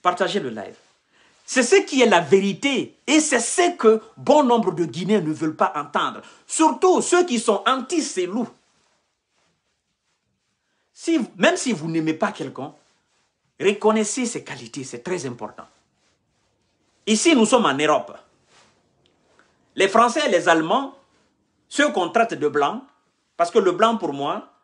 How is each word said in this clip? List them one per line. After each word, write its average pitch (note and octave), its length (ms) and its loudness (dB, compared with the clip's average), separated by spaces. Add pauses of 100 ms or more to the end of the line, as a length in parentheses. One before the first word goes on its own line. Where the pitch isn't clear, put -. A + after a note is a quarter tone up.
Partagez F3 400 -2
le C#3+ 80 -8
live. G#2 280 -14 (680)
C'est B3+ 180 0
ce F#4+ 120 4
qui D4+ 240 2
est A#3 60 6
la G3+ 140 4
vérité F#3+ 760 0 (120)
et D4 100 4
c'est C#4 220 0
ce F4 340 0
que A3 260 4 (160)
bon C#4 280 4
nombre A#3 260 2
de E3+ 140 -2
Guinéens F3 380 -2
ne D3+ 100 -4
veulent D#3 240 -6
pas - 180 0
entendre. D3 460 -6 (260)
Surtout D#4+ 560 2
ceux F4 220 2
qui A#3+ 160 -2
sont G#3 260 0
anti-Selou. A#3+ 800 -4 (2500)
Si, E4 260 -2 (180)
même D4 200 2
si C4 160 -4
vous D#3+ 160 -6
n'aimez D#3+ 260 -2
pas G3 180 -2
quelqu'un, C#3 400 -12 (840)
reconnaissez G#3+ 680 0
ses C#3 180 -8
qualités, A#2+ 400 -14
c'est A#2+ 180 -16
très F3+ 240 -8
important. A#2 400 -14 (1400)
Ici, A3 280 4
nous A3+ 120 4
sommes A#3 200 2
en C3+ 80 2
Europe. D3 420 0 (1600)
Les F#3+ 140 0
Français A#3+ 380 2
et B3+ 40 0
les F3 180 0
Allemands, E3+ 460 0 (760)
ceux D4 220 0
qu'on F3+ 200 -2
traite - 240 0
de C#3+ 140 -2
blancs, D3 360 -2 (520)
parce E3+ 140 0
que A#3+ 80 4
le F3+ 140 4
blanc A3 240 2
pour E3+ 160 -6
moi C#3+ 380 -8 (140)